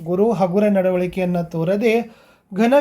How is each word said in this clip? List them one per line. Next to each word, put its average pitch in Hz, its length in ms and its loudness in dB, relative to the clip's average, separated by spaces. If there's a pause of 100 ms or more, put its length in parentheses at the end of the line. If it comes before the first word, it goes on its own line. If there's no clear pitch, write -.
ಗುರು 185 280 0
ಹಗುರ 190 360 0
ನಡವಳಿಕೆಯನ್ನ 180 760 0
ತೋರದೆ 202 840 -2 (260)
ಘನ 233 280 2